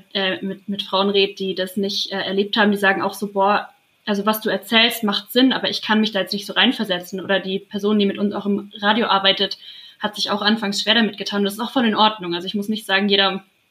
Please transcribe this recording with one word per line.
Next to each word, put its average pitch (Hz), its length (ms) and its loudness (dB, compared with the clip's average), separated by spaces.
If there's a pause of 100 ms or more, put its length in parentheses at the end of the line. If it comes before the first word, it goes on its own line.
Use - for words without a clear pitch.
(140)
äh, 190 300 -2
mit, 190 240 -8
mit 202 160 -6
Frauen 196 260 0
red, 196 300 2
die 190 160 -4
das 185 220 -4
nicht, 202 340 -4
äh, 196 60 -6
erlebt 196 400 0
haben, 208 140 4
die 202 60 2
sagen 196 240 2
auch 196 120 -2
so, 202 180 -6
„Boah, 196 380 2 (360)
also 202 220 -2
was 214 140 0
du 220 80 -2
erzählst, 226 540 2
macht 202 280 -2
Sinn, 254 220 4
aber 180 160 -2
ich 196 120 -6
kann 220 200 2
mich 214 100 0
da 196 80 -2
jetzt 190 140 -4
nicht 202 120 -6
so 190 80 -8
reinversetzen.“ 190 680 0
Oder 185 180 0
die 190 200 -4
Person, 208 380 -2
die 202 80 4
mit 190 140 0
uns 202 160 0
auch 202 100 -6
im 202 340 -2
Radio 214 280 2
arbeitet, 190 500 2 (420)
hat 202 160 -4
sich - 140 -4
auch 208 140 -2
anfangs 202 400 0
schwer 208 120 0
damit 226 220 0
getan. 202 260 -2
Das 196 100 0
ist 214 60 -12
auch 233 120 -6
voll 254 140 0
in 208 100 2
Ordnung. 196 400 0
Also 175 100 -6
ich 196 80 -8
muss 202 160 -4
nicht 214 160 -4
sagen, 196 240 0
jeder 196 340 2 (280)